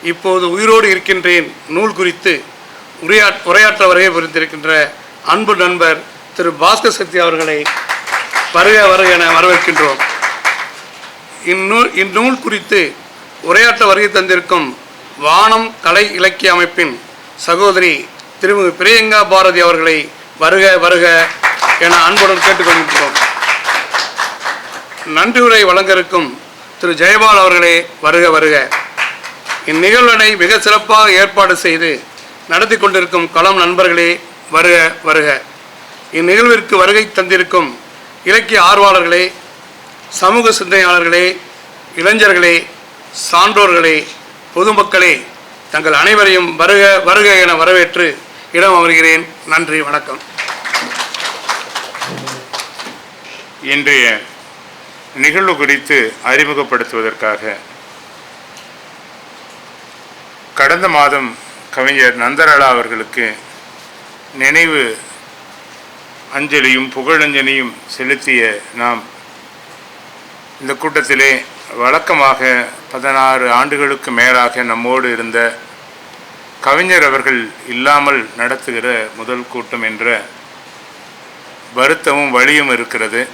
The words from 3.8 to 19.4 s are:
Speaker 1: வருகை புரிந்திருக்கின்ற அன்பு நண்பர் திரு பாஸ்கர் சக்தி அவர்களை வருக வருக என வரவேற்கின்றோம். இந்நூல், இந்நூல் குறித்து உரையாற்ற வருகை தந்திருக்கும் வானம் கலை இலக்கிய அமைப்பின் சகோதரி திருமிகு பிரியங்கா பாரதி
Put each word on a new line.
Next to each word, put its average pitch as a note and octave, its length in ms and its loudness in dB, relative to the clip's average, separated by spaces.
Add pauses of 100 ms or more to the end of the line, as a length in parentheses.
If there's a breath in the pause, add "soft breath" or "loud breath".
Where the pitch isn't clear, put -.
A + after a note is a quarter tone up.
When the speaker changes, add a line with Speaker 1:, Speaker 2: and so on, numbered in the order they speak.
Speaker 1:
வருகை F3+ 220 4
புரிந்திருக்கின்ற D#3+ 800 -2 (360)
அன்பு G3+ 300 0
நண்பர் F3 460 0 (340)
திரு E3+ 260 -4
பாஸ்கர் G#3+ 380 0
சக்தி F3+ 200 -6
அவர்களை D#3+ 440 -2 (920)
வருக G3+ 340 4
வருக F#3 240 4
என E3+ 280 2
வரவேற்கின்றோம். D#3+ 600 0 (1500)
இந்நூல், F#3+ 500 0
இந்நூல் G#3 440 -2
குறித்து G3+ 540 -2 (480)
உரையாற்ற A3+ 440 2
வருகை G3+ 360 2
தந்திருக்கும் F3 540 -2 (420)
வானம் A3 640 2
கலை G3 320 0
இலக்கிய F#3 380 0
அமைப்பின் F3 480 -2 (360)
சகோதரி F3 720 0 (340)
திருமிகு F#3+ 380 0
பிரியங்கா G#3+ 500 2
பாரதி F#3+ 300 4